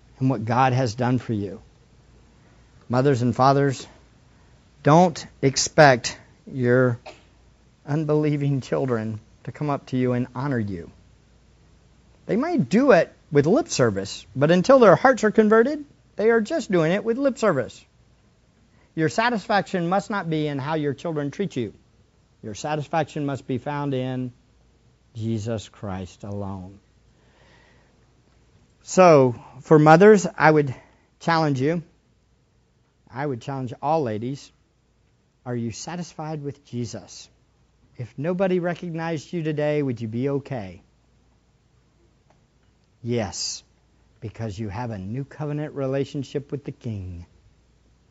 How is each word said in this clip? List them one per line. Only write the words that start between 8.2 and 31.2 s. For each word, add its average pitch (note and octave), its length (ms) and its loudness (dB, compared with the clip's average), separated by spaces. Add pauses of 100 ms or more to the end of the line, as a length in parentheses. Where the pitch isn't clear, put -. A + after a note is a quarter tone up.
children A2+ 580 -4 (240)
to C3 80 -14
come D3+ 180 -6
up C3+ 180 -6
to C3 100 -4
you B2 160 0
and B2 220 -2
honor C3 240 -4
you. F#2+ 320 -8 (1400)
They E3+ 80 -2
might C4 340 -2
do B3 220 4
it - 220 4 (180)
with C#3+ 160 4
lip C#4+ 220 2
service, G#2 560 -2 (100)
but D3 160 2
until F#3 280 6
their G3 160 8
hearts B3+ 280 4
are G#3+ 80 2
converted, A3+ 520 4 (320)
they G#3+ 140 0
are A#3 120 4
just B3 300 -4
doing E3 200 2
it G3 120 -2
with A3+ 140 -2
lip C4+ 200 -2
service. C3+ 460 -2 (1120)
Your D#3+ 140 0
satisfaction G3 800 -2
must F#3+ 200 -2
not G3 200 -6
be D#3 180 -2
in C#3+ 120 -6
how D3 160 -4
your D3 180 -2
children D3 380 -6
treat - 240 -8
you. A2 180 -6 (680)
Your G#2+ 120 -12
satisfaction D3+ 680 -6
must C3+ 220 -6
be C3 100 -4
found C#3+ 360 -6
in B2+ 380 -6 (840)
Jesus A2 500 -6
Christ F#2+ 560 -12
alone. G2 560 -12 (2000)
So, D3 520 6 (260)
for D#3+ 180 6
mothers, F3 480 8 (100)
I D#3 140 4
would C#3+ 220 0 (460)
challenge D#3+ 400 0